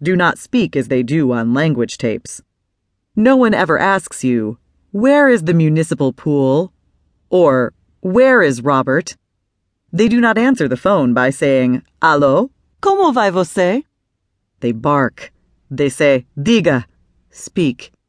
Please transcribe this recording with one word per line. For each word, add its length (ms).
do 140
not 220
speak 380
as 120
they 160
do 280
on 220
language 440
tapes. 440
No 200
one 180
ever 260
asks 440
you, 340
"Where 360
is 160
the 120
municipal 580
pool?" 580
or, 440
"Where 420
is 180
Robert?" 560
They 160
do 140
not 160
answer 300
the 100
phone 360
by 180
saying, 500
"Alô? 520
Como 320
vai 200
você?" 520
They 120
bark. 600
They 200
say, 380
"Diga, 480
speak." 600